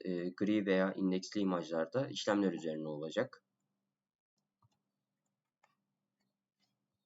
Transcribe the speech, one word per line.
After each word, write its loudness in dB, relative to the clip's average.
e, -2
gri 0
veya 4
indeksli 0
imajlarda 0
işlemler 2
üzerine -4
olacak. -4